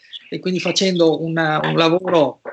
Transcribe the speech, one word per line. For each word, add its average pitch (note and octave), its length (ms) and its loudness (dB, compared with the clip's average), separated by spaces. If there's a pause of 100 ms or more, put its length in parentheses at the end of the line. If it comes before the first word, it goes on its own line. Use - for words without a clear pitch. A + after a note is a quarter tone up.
(300)
e - 100 -8
quindi F3+ 200 -4
facendo E3+ 640 0
una, D#3+ 400 -2
un D#3 120 -2
lavoro, E3 640 2 (120)